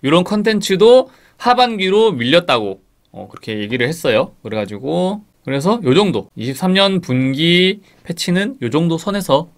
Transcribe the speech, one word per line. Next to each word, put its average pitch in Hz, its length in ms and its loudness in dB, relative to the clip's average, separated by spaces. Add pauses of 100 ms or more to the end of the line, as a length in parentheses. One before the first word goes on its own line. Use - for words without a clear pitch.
요런 165 200 4
컨텐츠도 208 840 2 (260)
하반기로 220 760 2
밀렸다고, 123 720 0 (300)
어, 95 160 -16
그렇게 107 300 -10
얘기를 120 300 -4
했어요. 147 540 -2
그래가지고, 131 840 -6 (200)
그래서 151 400 -2
요 131 100 4
정도, 160 420 0
이십삼 135 380 -4
년 196 260 2
분기 165 800 0 (240)
패치는 185 580 -4
요 120 80 -4
정도 160 280 0
선에서 170 600 -2